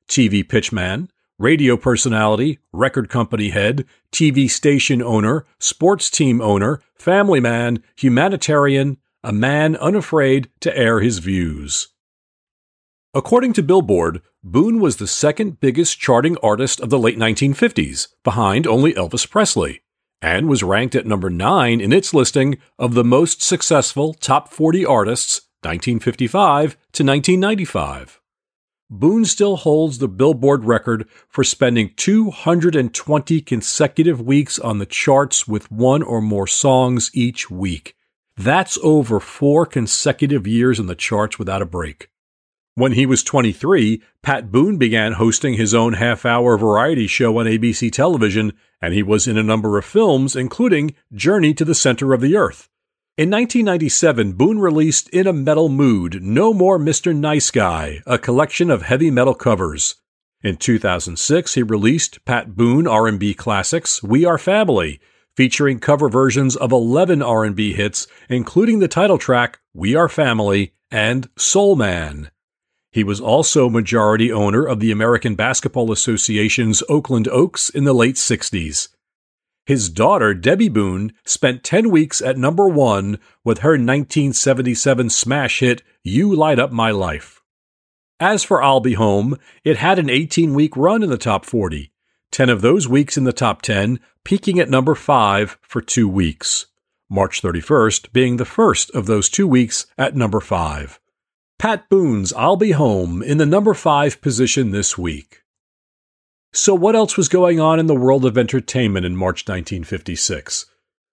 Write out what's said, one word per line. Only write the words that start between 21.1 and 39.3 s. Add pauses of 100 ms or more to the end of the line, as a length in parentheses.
nine
in
its
listing (200)
of
the
most
successful
top
forty
artists, (160)
nineteen
fifty-five (160)
to
nineteen
ninety-five. (720)
Boone
still
holds
the
Billboard
record (200)
for
spending
two
hundred
and
twenty
consecutive
weeks
on
the
charts
with
one
or
more
songs
each
week. (420)
That's
over
four